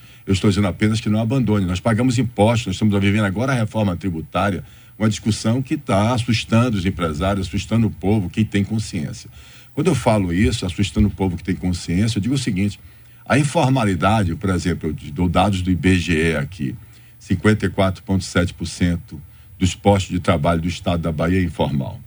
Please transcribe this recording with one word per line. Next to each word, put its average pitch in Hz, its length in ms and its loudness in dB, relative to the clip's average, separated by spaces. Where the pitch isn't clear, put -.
Eu 98 60 0
estou 104 180 2
dizendo 101 160 2
apenas 107 340 0
que - 80 -4
não 107 120 2
abandone. 110 460 0
Nós 90 140 -2
pagamos 120 380 2
impostos, 113 480 2
nós 95 100 -4
estamos 101 220 2
vivendo 101 260 2
agora 104 280 -2
a - 20 0
reforma 107 400 0
tributária, 87 680 -4
uma 110 100 2
discussão 113 520 0
que 151 160 -4
tá 110 380 0
assustando 113 640 0
os 90 100 -2
empresários, 92 600 -2
assustando 110 400 0
o 95 40 0
povo 92 400 0
que 110 140 0
tem 101 200 0
consciência. 104 640 -6
Quando 156 140 0
eu 160 60 2
falo 107 380 2
isso, 101 340 2
assustando 101 400 2
o 95 40 2
povo 95 260 -2
que - 80 -10
tem 95 100 -2
consciência, 92 640 -2
eu 101 40 -2
digo 120 120 0
o 139 40 0
seguinte: 101 420 -2
a 123 140 2
informalidade, 110 960 2
por 95 160 -4
exemplo, 85 380 -2
eu 78 60 -4
te - 180 -12
dou 90 160 0
dados 92 340 2
do 92 80 0
I 90 60 4
B 92 220 4
G 82 340 0
E 78 40 -2
aqui, 71 380 -6
cinquenta 107 500 0
e - 20 0
quatro 95 340 -2
ponto 95 220 -2
sete 90 280 0
por - 140 -10
cento 85 560 -2
dos 92 200 0
postos 101 340 2
de 90 80 -2
trabalho 85 420 0
do 82 60 -4
estado 87 360 -2
da 82 100 -2
Bahia 82 260 0
é 92 60 2
informal 69 640 -4